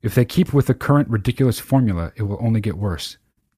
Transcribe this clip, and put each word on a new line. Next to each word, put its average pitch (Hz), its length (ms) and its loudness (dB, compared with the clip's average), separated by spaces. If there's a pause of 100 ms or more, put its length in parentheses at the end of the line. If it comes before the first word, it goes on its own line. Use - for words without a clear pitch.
If 110 120 -4
they 123 120 4
keep - 260 0
with 139 140 4
the 127 80 2
current 143 340 2
ridiculous 117 500 0
formula, 98 560 0
it 107 100 -4
will 101 180 -4
only 113 180 0
get 101 160 -4
worse, 92 400 -6 (420)